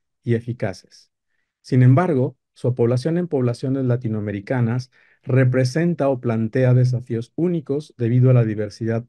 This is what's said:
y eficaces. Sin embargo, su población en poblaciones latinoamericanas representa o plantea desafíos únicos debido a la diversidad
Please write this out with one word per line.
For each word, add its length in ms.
y 140
eficaces. 760
Sin 200
embargo, 540
su 220
población 420
en 120
poblaciones 560
latinoamericanas 1080
representa 840
o 100
plantea 540
desafíos 640
únicos 600
debido 320
a 40
la 100
diversidad 640